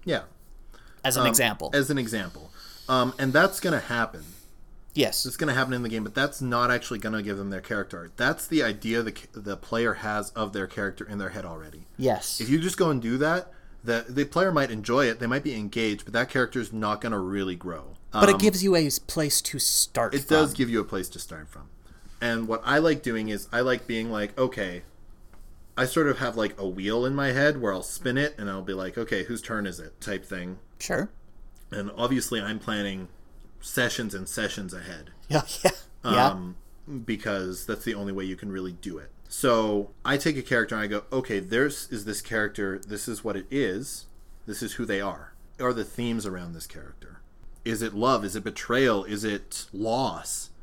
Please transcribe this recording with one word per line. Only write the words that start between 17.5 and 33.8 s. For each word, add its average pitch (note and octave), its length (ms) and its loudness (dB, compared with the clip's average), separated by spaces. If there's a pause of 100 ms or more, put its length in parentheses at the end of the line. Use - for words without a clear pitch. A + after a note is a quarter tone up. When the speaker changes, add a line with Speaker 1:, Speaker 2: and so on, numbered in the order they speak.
Speaker 1:
grow. F2 400 -10 (160)
Speaker 2:
But G#3 180 10
it G3 60 10
Speaker 1:
Um, - 40 2
Speaker 2:
gives F#3+ 240 6
you G3 120 8
a D#3+ 100 6
s-, C#3 140 2
place - 420 0
to - 180 -4
start - 540 2
Speaker 1:
it C3+ 140 0
does D#3 240 8
Speaker 2:
from. - 60 -6
Speaker 1:
give B2 120 2
you A2+ 100 4
a G2 60 2
place F#2+ 240 -4
to F2 100 -12
start D#2 300 -12
from. - 200 -16 (520)
And A2+ 260 0
what A2+ 160 0
I C3+ 140 4
like D#3 240 4
doing A2 280 -2
is G2+ 220 -4
I A#2+ 100 2
like B2+ 260 0
being A2+ 240 -2
like, G#2 260 -2
okay, G2 460 -2 (920)
I B2+ 100 2
sort D3+ 220 4
of B2 120 2
have, A#2+ 180 -2
like, G#2+ 220 0
a G2 80 -2
wheel G2+ 380 0
in C3+ 100 0
my C#3 160 2
head C#3+ 280 4
where G#2 140 2
I'll F2+ 80 -4
spin B2+ 360 -2
it D3 200 2
and G#2 100 -4
I'll F#2+ 140 -4
be F#2+ 140 -4
like, F#2 200 -6
"Okay, G#2+ 280 0
whose A2+ 180 -4
turn G#2+ 240 -2
is E2+ 140 -6
it?" - 200 -16
type G2 240 -4
thing. F2+ 360 -8 (180)
Speaker 2:
Sure. - 320 -2 (640)
Speaker 1:
And G2+ 260 -6
obviously B2 420 2
I'm G#2+ 200 -4
planning G2+ 480 -4 (520)
sessions A#2 540 -2